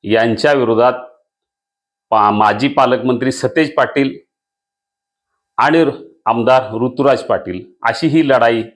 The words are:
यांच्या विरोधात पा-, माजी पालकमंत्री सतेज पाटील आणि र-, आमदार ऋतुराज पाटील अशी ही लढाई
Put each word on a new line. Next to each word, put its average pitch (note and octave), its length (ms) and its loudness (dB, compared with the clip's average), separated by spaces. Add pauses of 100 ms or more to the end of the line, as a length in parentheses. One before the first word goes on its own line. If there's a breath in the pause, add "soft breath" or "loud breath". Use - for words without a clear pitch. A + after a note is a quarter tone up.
यांच्या A2 500 0
विरोधात A#2+ 400 2 (1160)
पा-, G#2 220 2
माजी G#2+ 360 0
पालकमंत्री B2+ 640 0
सतेज D3+ 440 -2
पाटील C3+ 420 -2 (1400)
आणि D3+ 260 2
र-, C#3+ 60 2 (360)
आमदार A#2 580 0
ऋतुराज C3 400 0
पाटील - 580 -6
अशी A#2 260 -2
ही D#3 220 2
लढाई A#2 340 2 (120)